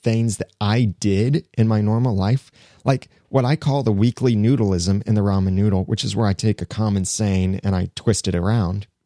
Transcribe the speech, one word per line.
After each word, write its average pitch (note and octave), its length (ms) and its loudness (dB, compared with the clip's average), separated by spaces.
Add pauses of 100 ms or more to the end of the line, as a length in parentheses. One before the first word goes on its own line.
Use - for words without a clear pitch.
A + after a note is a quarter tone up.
things A2+ 360 0
that - 120 -10 (100)
I G#2+ 380 0
did G#2+ 480 0 (100)
in A2 120 2
my A2 120 2
normal A2 360 0
life, G#2 340 0 (340)
like C3 240 -2 (200)
what C3 160 0
I C3 100 0
call C#3+ 280 0
the A2+ 100 0
weekly A#2+ 420 2
noodleism G2+ 720 0
in A2 80 0
the G#2+ 60 2
ramen F#2+ 320 0
noodle, F#2+ 320 0
which - 200 -4
is G2 120 -6
where A2 100 0
I G2 60 2
take G#2+ 280 -2
a F2 60 -8
common G2+ 380 -2
saying F#2 580 0
and G2 120 0
I F2+ 200 -2
twist - 320 0
it F2+ 80 0
around, G2 540 -2 (160)